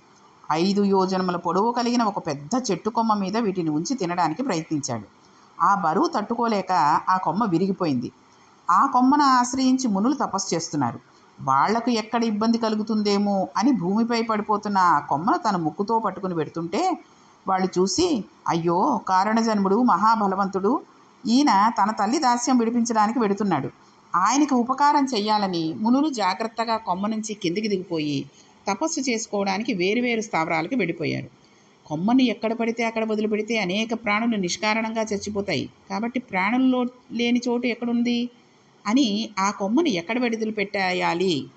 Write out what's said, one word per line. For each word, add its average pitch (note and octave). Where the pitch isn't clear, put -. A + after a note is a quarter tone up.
ఐదు G3
యోజనముల F#3+
పొడవు F3+
కలిగిన A#3+
ఒక G3
పెద్ద C#3+
చెట్టు F#3+
కొమ్మ A3+
మీద G3+
వీటిని F#3
ఉంచి D#3+
తినడానికి F3
ప్రయత్నించాడు. D#3
ఆ F#3
బరువు F3+
తట్టుకోలేక A3+
ఆ F#3
కొమ్మ F#3
విరిగిపోయింది. E3
ఆ G3+
కొమ్మను C#4
ఆశ్రయించి C4
మునులు G#3
తపస్సు A3
చేస్తున్నారు. C#3
వాళ్లకు D#3+
ఎక్కడ A#3
ఇబ్బంది A3+
కలుగుతుందేమో G#3
అని A3+
భూమిపై A3+
పడిపోతున్న G#3+
ఆ F3
కొమ్మను E3+
తన G#3
ముక్కుతో G3+
పట్టుకుని F#3+
పెడుతుంటే F3
వాళ్ళు F#3
చూసి, B3
"అయ్యో, E3+
కారణజన్ముడు G#3
మహాబలవంతుడు, G3+
ఈయన A3+
తన G#3
తల్లి A3
దాస్యం B3
విడిపించడానికి A3+
వెడుతున్నాడు. G3
ఆయనకి B3+
ఉపకారం C4+
చెయ్యాలని" G3+
మునులు B3
జాగ్రత్తగా A3+
కొమ్మ G3+
నుంచి G#3+
కిందికి G3
దిగిపోయి D#3
తపస్సు D4+
చేసుకోవడానికి G#3+
వేరువేరు A3
స్థావరాలకు E3+
వెళ్ళిపోయారు. D#3
కొమ్మని A3
ఎక్కడ A3
పడితే A3+
అక్కడ A3
వదిలిపెడితే G#3+
అనేక G#3+
ప్రాణులు A3
నిష్కారణంగా A3
చచ్చిపోతాయి. G3+
కాబట్టి A3+
ప్రాణుల్లో B3
లేని A#3+
చోటు A#3+
ఎక్కడుంది A#3+
అని A3
ఆ G3
కొమ్మని A#3
ఎక్కడ G3
విడుదల A3+
పెట్టేయాలి F3+